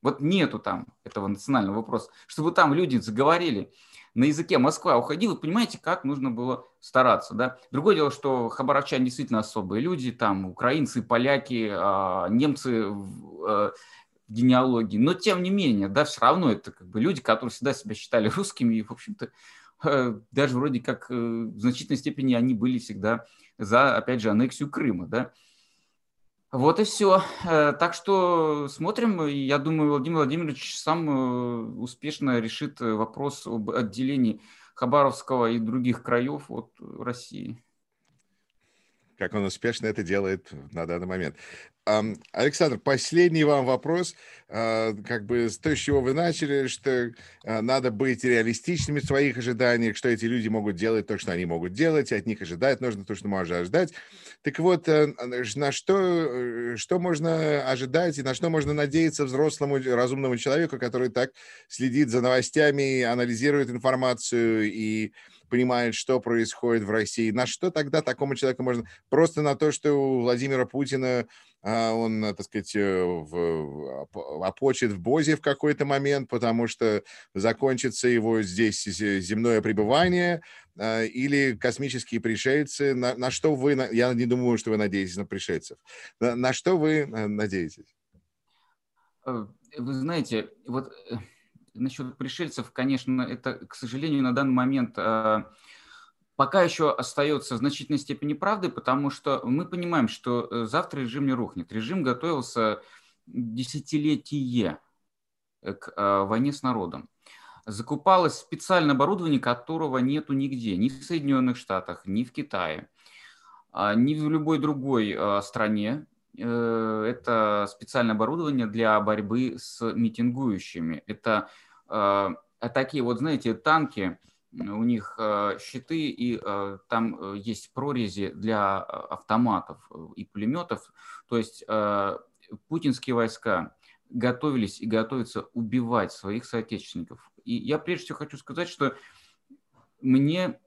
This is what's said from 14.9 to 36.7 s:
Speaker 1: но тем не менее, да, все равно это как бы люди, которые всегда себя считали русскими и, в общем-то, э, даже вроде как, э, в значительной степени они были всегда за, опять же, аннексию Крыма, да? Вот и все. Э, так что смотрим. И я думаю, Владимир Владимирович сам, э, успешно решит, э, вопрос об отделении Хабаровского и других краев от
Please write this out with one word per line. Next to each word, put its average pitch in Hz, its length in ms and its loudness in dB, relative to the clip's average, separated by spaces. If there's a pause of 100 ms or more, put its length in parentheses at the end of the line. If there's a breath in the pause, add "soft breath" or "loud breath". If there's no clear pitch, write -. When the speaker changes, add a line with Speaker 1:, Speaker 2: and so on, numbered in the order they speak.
Speaker 1:
но 147 160 4
тем 180 280 0
не 185 80 -2
менее, 123 380 2
да, 131 160 2
все - 160 -6
равно 147 300 4
это - 220 -4
как 90 160 -20
бы 107 120 -4
люди, 147 200 0
которые 113 300 0
всегда 131 240 -4
себя 107 200 -10
считали 110 340 0
русскими 123 480 0
и, 110 60 -2
в 104 80 -12
общем-то, - 400 -12 (540 loud breath)
э, 131 360 2 (120)
даже 131 240 2
вроде 131 240 0
как, - 300 -6
э, 135 40 -6
в 117 460 -4
значительной 123 380 0
степени 135 360 -2
они 120 200 2
были 123 240 0
всегда 110 480 -4 (320 soft breath)
за, 117 380 6
опять 123 240 0
же, 107 100 2
аннексию 127 400 2
Крыма, 95 360 -2
да? - 260 -2 (1200 soft breath)
Вот 143 280 4
и 220 40 4
все. 196 380 4 (220 loud breath)
Э, 151 340 4
так 170 160 2
что 165 720 2
смотрим. 196 540 -2
И 147 140 -2
я 139 220 0
думаю, 151 320 2
Владимир 147 280 0
Владимирович 147 600 -2
сам, 160 320 -2
э, 123 520 0 (160)
успешно 127 640 -2
решит, 113 400 -6
э, 113 140 0
вопрос 139 520 -4
об 113 240 -4
отделении 120 720 0 (340 loud breath)
Хабаровского 127 760 2
и 120 80 0
других 120 440 -2
краев 127 480 -2
от 120 200 -10 (100)